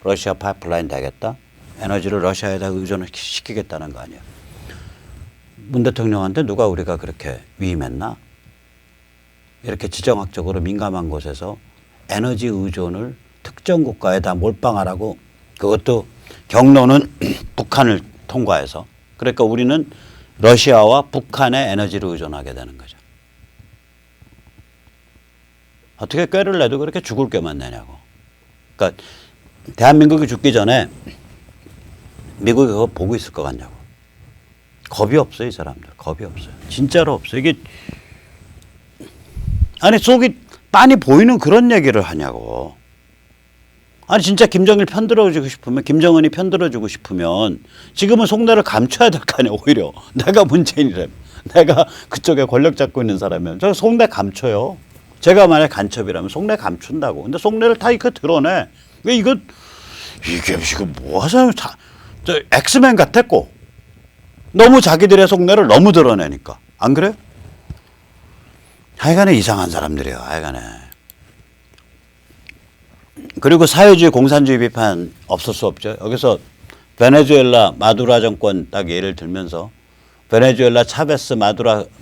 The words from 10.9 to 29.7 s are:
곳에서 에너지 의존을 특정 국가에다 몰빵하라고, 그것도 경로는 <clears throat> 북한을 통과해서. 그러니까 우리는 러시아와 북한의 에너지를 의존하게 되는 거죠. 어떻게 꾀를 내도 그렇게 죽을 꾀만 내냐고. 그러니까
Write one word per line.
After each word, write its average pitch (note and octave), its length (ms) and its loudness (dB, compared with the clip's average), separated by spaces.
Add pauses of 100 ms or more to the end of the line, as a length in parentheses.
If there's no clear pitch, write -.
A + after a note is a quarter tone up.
곳에서 D2+ 480 -14 (520)
에너지 A2+ 400 -6
의존을 G2 680 -10 (260)
특정 E3+ 420 -4
국가에다 F#2+ 500 -4
몰빵하라고, G2+ 840 -6 (400)
그것도 G#2+ 480 -2 (420)
경로는 C3 720 4
<clears throat> - 360 -8
북한을 A#2 440 -2 (260)
통과해서. F2 600 -6 (300)
그러니까 A#2+ 280 -4
우리는 B2 440 -2 (500)
러시아와 A#2 640 6
북한의 B2+ 680 -4
에너지를 G2+ 360 -6
의존하게 D2+ 460 -12
되는 B1+ 220 -18
거죠. B1+ 200 -20 (3000)
어떻게 D3 300 -6
꾀를 F#3+ 320 -2
내도 C3+ 200 -2
그렇게 D#3+ 220 -8
죽을 B2 300 -6
꾀만 E2 280 -8
내냐고. A#1+ 380 -16 (800)
그러니까 - 260 -6 (720)